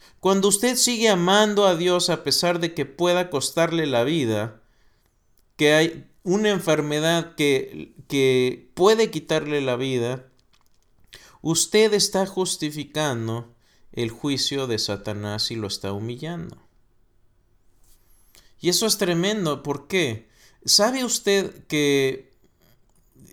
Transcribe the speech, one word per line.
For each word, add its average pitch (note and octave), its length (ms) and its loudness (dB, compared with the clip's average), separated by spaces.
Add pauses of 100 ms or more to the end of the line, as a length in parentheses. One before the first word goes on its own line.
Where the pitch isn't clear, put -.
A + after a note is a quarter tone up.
(240)
Cuando G3 240 4
usted A#3+ 300 2
sigue A#3 320 2
amando G3+ 580 4
a F#3 80 4
Dios F3+ 340 2
a D#3+ 140 -2
pesar F3 380 0
de E3+ 120 -2
que D3 120 -4
pueda F3 440 0
costarle D#3+ 560 -2
la B2 200 2
vida, A2+ 560 -2 (960)
que D3+ 160 4
hay D#3+ 360 0 (140)
una G#3 260 0
enfermedad D#3+ 840 0
que, C3+ 580 -2 (140)
que B2+ 640 0
puede A3 380 4
quitarle D3+ 480 -4
la C3 160 -2
vida, B2+ 540 -4 (1120)
usted G#3 520 2
está G3 320 0
justificando D3 1300 -6 (380)
el A#2 200 -6
juicio C#3 540 -4
de A#2 140 -2
Satanás G#2 720 -6
y A#2 60 -8
lo G#2 100 -6
está G2 240 -8
humillando. B2+ 640 -10 (2000)
Y D#3 80 -2
eso F3+ 160 2
es G#3 120 0
tremendo. F3 640 0
¿Por - 280 -6
qué? C#3 400 -2 (340)
¿Sabe B3+ 400 2
usted - 640 -2
que, C#3 640 0 (1000)